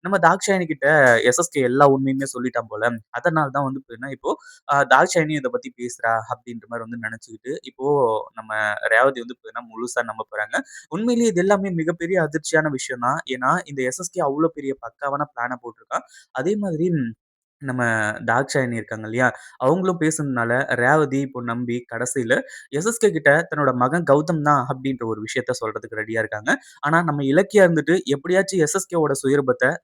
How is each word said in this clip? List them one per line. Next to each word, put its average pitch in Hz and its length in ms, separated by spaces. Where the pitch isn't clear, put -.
நம்ம 190 180
தாட்சாயணி 180 460
கிட்ட 143 200
எஸ் 123 180
எஸ் 165 120
கே 139 100
எல்லா 131 280
உண்மையுமே 135 380
சொல்லிட்டான் 123 420
போல, 107 120
அதனால 156 380
தான் 139 160
வந்து 135 140
பாத்தீங்கன்னா 120 320
இப்போ, - 180
ஆ, 143 60
தாட்சாயணி 156 460
இதை 131 160
பத்தி 123 260
பேசுறா 117 380
அப்படின்ற 117 380
மாதிரி 117 180
வந்து 117 180
நினைச்சுக்கிட்டு 113 500
இப்போ 131 200
நம்ம 110 160
ரேவதி 127 320
வந்து 120 160
பாத்தீங்கன்னா 117 300
முழுசா 117 380
நம்ப 110 200
போறாங்க. 107 320
உண்மையிலேயே 233 380
இது 185 120
எல்லாமே 196 320
மிகப்பெரிய 170 480
அதிர்ச்சியான 156 480
விஷயம் 127 340
தான். 135 160
ஏன்னா 127 220
இந்த 143 160
எஸ் 127 180
எஸ் 175 120
கே 180 80
அவ்வளவு 156 340
பெரிய 139 260
பக்காவான 139 460
பிளான 123 280
போட்டிருக்கான். 120 520
அதே 147 220
மாதிரி 180 300
நம்ம 127 200
தாக்ஷாயணி 123 520
இருக்காங்க 110 300
இல்லையா, 120 220
அவங்களும் 175 420
பேசுனதுனால 131 580
ரேவதி 135 460
இப்போ 131 220
நம்பி 120 340
கடைசியில 120 480
எஸ் 156 180
எஸ் 226 120
கே 208 100
கிட்ட 147 200
தன்னோட 147 320
மகன் 135 300
கௌதம் 156 380
தான் 143 240
அப்படின்ற 131 400
ஒரு 110 140
விஷயத்த 123 360
சொல்றதுக்கு 110 420
ரெடியா 110 220
இருக்காங்க. 110 300
ஆனா 156 200
நம்ம 147 220
இலக்கியா 190 400
இருந்துட்டு 165 320
எப்படியாச்சும் 180 560
எஸ் 151 140
எஸ் 185 120
கேவோட 151 280
சுயரூபத்தை 135 540